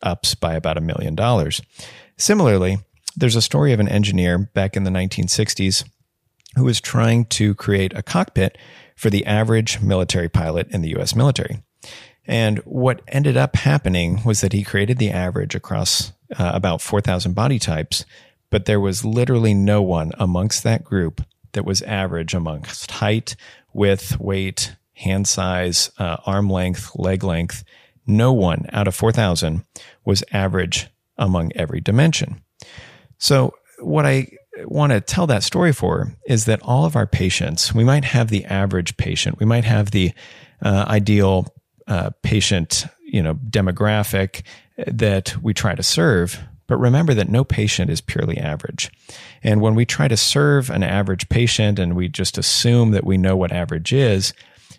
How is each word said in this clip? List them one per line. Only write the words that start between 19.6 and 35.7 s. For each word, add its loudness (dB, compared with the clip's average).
one 0
amongst 0
that 0
group -2
that -4
was -2
average -4
amongst -6
height, -2
width, 0
weight, -4
hand -2
size, -2
uh, -4
arm 0
length, -2
leg -2
length. -4
No 4
one 2
out 0
of -4
four 2
thousand 0
was 0
average -2
among 0
every -4
dimension. 0
So 2
what 0
I 2
want 2
to 4
tell -2
that 2
story 2